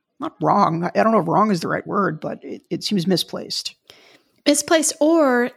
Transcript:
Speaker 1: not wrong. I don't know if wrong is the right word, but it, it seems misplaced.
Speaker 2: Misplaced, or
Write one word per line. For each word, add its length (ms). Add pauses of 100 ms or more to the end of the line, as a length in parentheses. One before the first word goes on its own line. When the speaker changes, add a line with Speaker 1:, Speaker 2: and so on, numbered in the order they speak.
(220)
Speaker 1:
not 200
wrong. 540
I 80
don't 80
know 80
if 80
wrong 240
is 80
the 80
right 180
word, 360
but 200
it, 280
it 160
seems 200
misplaced. 680 (720)
Speaker 2:
Misplaced, 560
or 560